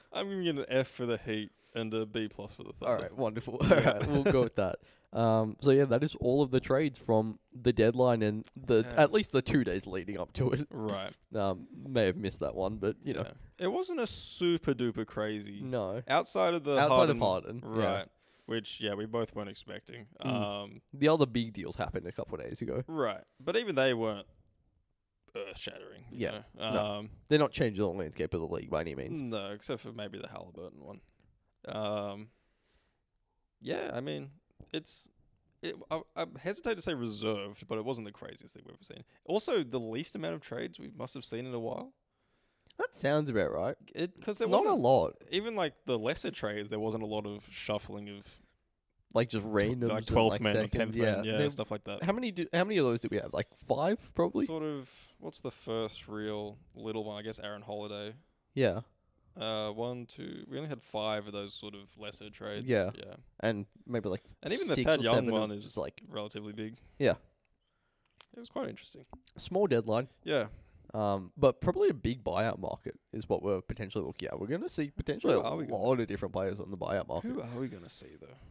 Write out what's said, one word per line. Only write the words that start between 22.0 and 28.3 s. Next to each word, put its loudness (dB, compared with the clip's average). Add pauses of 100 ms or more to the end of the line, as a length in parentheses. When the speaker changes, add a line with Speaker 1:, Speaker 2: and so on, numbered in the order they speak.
Speaker 2:
a -6
couple -6
of -8
days -8
ago. -2
Speaker 1:
Right. -2 (180)
But -2
even -2
they 6
weren't -2 (1080)
earth-shattering, -10
you -4
Speaker 2:
Yeah. -4
Speaker 1:
know? -6
Speaker 2:
No. 2
Speaker 1:
Um, -6 (200)
Speaker 2:
They're 6
not 2
changing 0
the 4
landscape -4